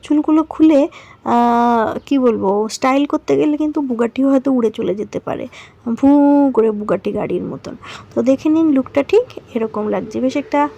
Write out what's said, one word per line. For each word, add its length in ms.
চুলগুলো 400
খুলে, 460
আহ, 800
কি 120
বলবো, 500
স্টাইল 360
করতে 320
গেলে 200
কিন্তু 240
বুগাটিও 500
হয়তো 220
উড়ে 180
চলে 240
যেতে 260
পারে, 280
ভু 180
করে 160
বুগাটি 420
গাড়ির 300
মতন। 340
তো 80
দেখে 260
নিন 240
লুকটা 300
ঠিক 220
এরকম 340
লাগছে, 320
বেশ 160
একটা 420